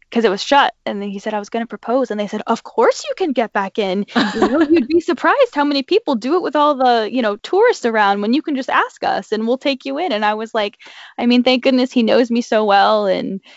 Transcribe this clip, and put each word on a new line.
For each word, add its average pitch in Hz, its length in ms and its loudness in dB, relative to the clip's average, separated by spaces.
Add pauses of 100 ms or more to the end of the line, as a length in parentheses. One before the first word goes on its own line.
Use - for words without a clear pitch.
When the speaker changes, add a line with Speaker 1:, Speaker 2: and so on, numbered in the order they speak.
(120)
Speaker 1:
'cause 226 120 0
it 208 60 4
was 196 140 -2
shut. 277 300 2 (120)
And 214 160 -6
then 202 80 -6
he 196 100 -8
said, 214 140 -8
"I 208 60 -4
was 202 100 -10
gonna 233 180 -6
propose." 220 440 -4
And 208 80 -4
they 208 80 -4
said, 214 200 -8
"Of 226 160 -2
course - 420 0
you 587 120 -6
can 349 160 -2
get - 200 -2
back 196 260 -4
in. 196 260 -2 (300)
You 214 120 2
know, 285 140 2
Speaker 2:
<laughs> 294 80 2
Speaker 1:
you'd 302 180 2
be 320 140 0
surprised 359 540 0
how 294 100 0
many 285 180 -2
people 339 320 0
do 240 200 -2
it - 80 0
with 294 120 -2
all 294 200 2
the, 240 360 0
you 247 100 -2
know, 208 160 -2
tourists 427 480 0
around 208 360 2
when 220 120 0
you 311 80 2
can 302 140 -4
just 254 140 -6
ask - 340 -2
us - 300 -4
and 214 140 -2
we'll 254 100 0
take 277 260 -4
you 269 140 -8
in." 339 140 -4
And 214 120 -4
I 214 120 0
was 220 180 -10
like, 208 240 -4 (400)
I 240 80 -2
mean, 240 180 4
thank 254 200 2
goodness 254 280 2
he 240 120 2
knows 226 280 2
me 233 100 0
so 220 240 0
well. 202 420 4
And, 190 340 -4 (160)